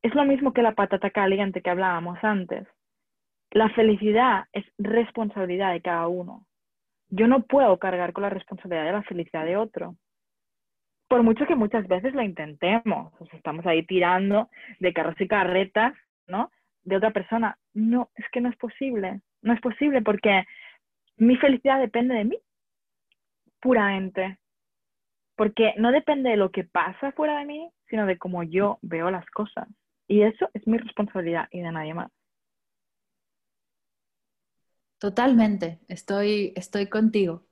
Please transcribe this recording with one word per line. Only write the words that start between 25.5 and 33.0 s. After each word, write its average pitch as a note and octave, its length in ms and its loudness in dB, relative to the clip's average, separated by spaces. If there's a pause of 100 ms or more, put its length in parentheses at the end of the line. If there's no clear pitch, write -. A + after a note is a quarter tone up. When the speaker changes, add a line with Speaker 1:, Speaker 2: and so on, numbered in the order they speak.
Speaker 1:
no A#3 160 2
depende C#4 380 2
de A3 60 2
lo F#3+ 140 2
que F#3 140 -6
pasa F#3 480 -4
fuera D4+ 260 -2
de C#4+ 80 -8
mí, D4+ 240 -14 (180)
sino G#3+ 180 -2
de F#3 120 -2
cómo F3+ 240 -8
yo F#3 400 -2
veo E3+ 280 -4
las F3+ 200 -8
cosas. - 380 -8 (400)
Y G#3 140 6
eso A3 320 2
es G#3 120 -8
mi A3+ 120 2
responsabilidad F#3+ 720 -6
y F3+ 100 -12
de E3+ 120 -8
nadie D#3 220 -8
más. E3+ 160 -10 (3000)